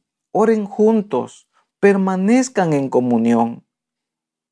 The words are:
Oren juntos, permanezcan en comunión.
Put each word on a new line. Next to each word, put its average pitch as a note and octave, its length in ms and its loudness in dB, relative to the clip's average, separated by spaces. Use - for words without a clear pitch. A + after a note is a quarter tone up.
Oren G#3+ 320 0
juntos, G#3 800 -2
permanezcan G3 960 0
en C#3 160 -2
comunión. A#2 760 0